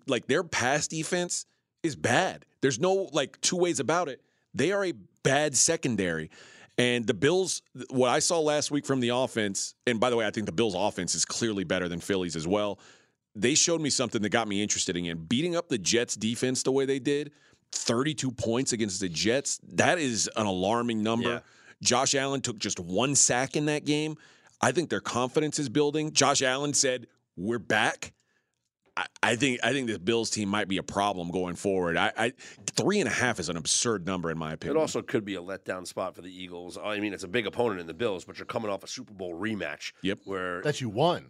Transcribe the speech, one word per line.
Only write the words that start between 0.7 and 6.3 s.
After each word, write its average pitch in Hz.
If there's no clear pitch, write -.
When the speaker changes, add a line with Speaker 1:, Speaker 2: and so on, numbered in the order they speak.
Speaker 1:
defense 175
is 156
bad. 143
There's 135
no, 185
like, 143
two -
ways 175
about 156
it. 127
They 135
are 202
a 175
bad 147
secondary. 95